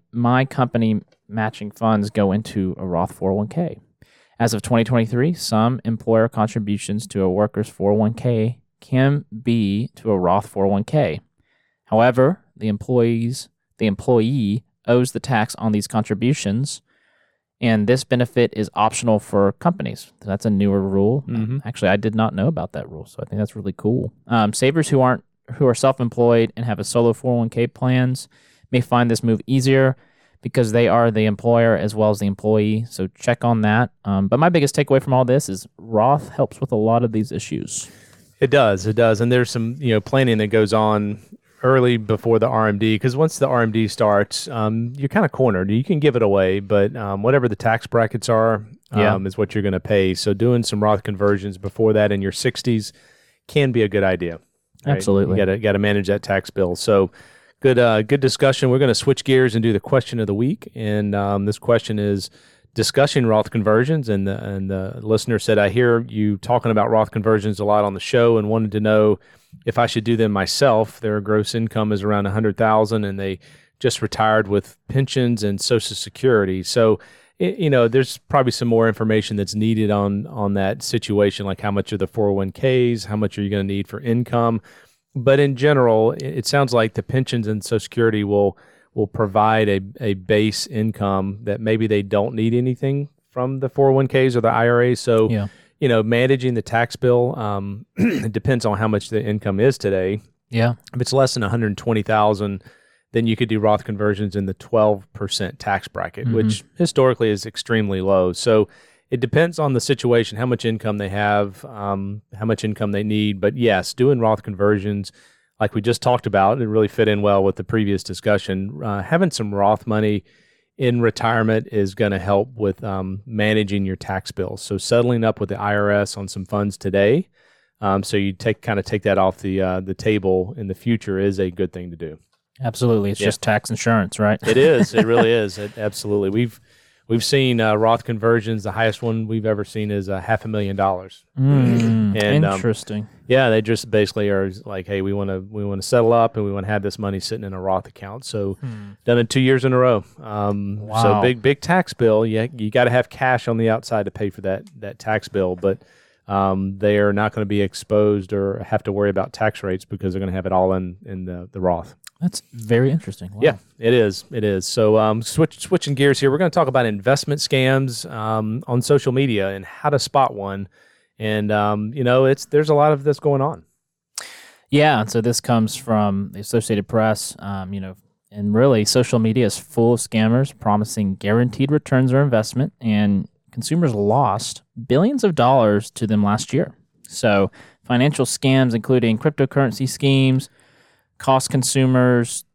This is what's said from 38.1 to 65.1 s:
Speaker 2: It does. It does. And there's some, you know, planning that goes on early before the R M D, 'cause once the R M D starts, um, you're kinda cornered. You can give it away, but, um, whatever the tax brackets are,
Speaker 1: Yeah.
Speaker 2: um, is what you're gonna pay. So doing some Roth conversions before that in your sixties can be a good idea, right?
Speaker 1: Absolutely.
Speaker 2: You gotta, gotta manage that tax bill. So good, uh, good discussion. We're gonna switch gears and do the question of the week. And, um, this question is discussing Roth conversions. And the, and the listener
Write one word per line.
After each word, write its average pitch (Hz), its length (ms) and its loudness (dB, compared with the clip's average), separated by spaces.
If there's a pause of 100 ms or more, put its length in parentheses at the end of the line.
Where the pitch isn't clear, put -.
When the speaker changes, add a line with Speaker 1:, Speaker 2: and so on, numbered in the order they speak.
Speaker 2:
It 135 100 2
does. 107 360 2
It 107 80 0
does. 113 280 2
And 120 100 2
there's 123 180 2
some, 117 280 -6
you 127 160 0
know, 107 80 2
planning 131 360 2
that 107 100 0
goes 107 260 2
on 104 460 0 (420)
early 127 340 4
before 110 420 0
the 110 100 2
R 110 200 2
M 104 100 0
D, 110 200 0
'cause 127 180 -2
once 160 220 -2
the 139 100 2
R 123 140 2
M 113 100 0
D 110 160 0
starts, 104 600 0
um, 113 500 -4
you're 139 100 -4
kinda 202 220 0
cornered. 98 400 0
You 117 140 0
can 170 140 0
give 143 160 2
it 117 80 0
away, 98 380 2
but, 101 340 0
um, 101 280 -6
whatever 127 260 2
the 110 80 -4
tax 113 300 -2
brackets 113 420 -2
are, 110 380 0 (280)
Speaker 1:
Yeah. 104 200 2
Speaker 2:
um, 95 120 -4
is 95 120 -6
what 107 160 -2
you're 107 80 -2
gonna 95 180 -2
pay. 98 320 2
So 98 220 -2
doing 117 280 2
some 107 200 -4
Roth 107 220 2
conversions 101 520 -2
before 107 380 0
that 104 180 2
in 101 80 -2
your 98 120 -4
sixties 117 600 -4 (560)
can 139 240 0
be 117 100 2
a 107 60 2
good 98 160 0
idea, 87 360 -2 (440)
right? - 120 0
Speaker 1:
Absolutely. 98 420 2
Speaker 2:
You 101 80 2
gotta, 95 120 0
gotta 104 200 0
manage 101 300 0
that 87 140 -2
tax 98 280 -4
bill. 87 260 -2
So 98 340 2 (500)
good, 127 180 2
uh, 113 240 4
good 139 180 0
discussion. 135 480 0
We're 127 100 2
gonna 131 160 2
switch - 300 0
gears 127 300 2
and 113 80 0
do 113 100 2
the 98 80 0
question 123 400 -2
of 107 60 -2
the 101 80 -2
week. 127 400 -4
And, 104 400 -2
um, 101 320 0
this 104 120 -2
question 117 400 0
is 101 300 -2 (460)
discussing 135 500 0
Roth 107 260 2
conversions. 117 600 0
And 98 180 -2
the, 98 160 -6
and 98 240 -8
the 95 320 -6
listener 110 380 0